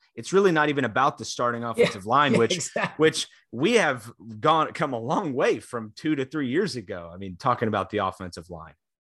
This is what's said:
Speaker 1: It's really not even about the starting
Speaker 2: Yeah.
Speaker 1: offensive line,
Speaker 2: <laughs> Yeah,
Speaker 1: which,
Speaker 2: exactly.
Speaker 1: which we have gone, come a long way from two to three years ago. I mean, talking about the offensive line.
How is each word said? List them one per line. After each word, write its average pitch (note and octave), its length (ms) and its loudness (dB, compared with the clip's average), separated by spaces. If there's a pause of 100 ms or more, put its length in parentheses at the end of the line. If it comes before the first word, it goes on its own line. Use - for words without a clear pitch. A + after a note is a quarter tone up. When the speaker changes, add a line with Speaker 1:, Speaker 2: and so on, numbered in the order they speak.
(140)
Speaker 1:
It's - 180 -12
really F#3+ 200 6
not D3+ 160 4
even C#3 160 0
about B2+ 340 0
the A2+ 60 -10
starting A#2 380 -2
Speaker 2:
Yeah. A#2+ 80 -6
Speaker 1:
offensive A2 360 0
line, C3+ 260 4
Speaker 2:
<laughs> - 20 4
Yeah, - 40 4
Speaker 1:
which, A2+ 160 4
Speaker 2:
exactly. - 440 -4
Speaker 1:
which D#3 280 2 (240)
we D3 240 0
have C3+ 340 0 (300)
gone, D3+ 340 2
come D3+ 200 -2
a A#2 80 -4
long D3+ 320 -2
way D#3 260 0
from A2 380 -10
two D#3 180 -2
to C3+ 100 -2
three C3+ 260 -4
years D3 260 0
ago. F2+ 360 -10
I F2 40 -16
mean, F#2+ 200 -10
talking B2 300 2
about G#2 240 0
the G#2 80 0
offensive F#2 500 -4
line. D#2+ 260 -16 (440)